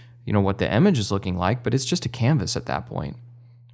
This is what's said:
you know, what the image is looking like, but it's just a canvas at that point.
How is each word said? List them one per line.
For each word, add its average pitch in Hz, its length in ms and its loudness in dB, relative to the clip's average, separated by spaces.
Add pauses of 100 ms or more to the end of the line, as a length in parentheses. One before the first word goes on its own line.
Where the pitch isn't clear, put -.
(260)
you - 80 -4
know, 104 80 4
what 98 160 2
the - 160 0
image 156 260 4
is 101 120 -2
looking 98 260 -2
like, 95 260 0
but 117 100 -2
it's 135 120 2
just - 200 -2
a 123 40 -2
canvas 120 460 0
at - 100 -6
that - 200 -4
point. - 300 -8 (580)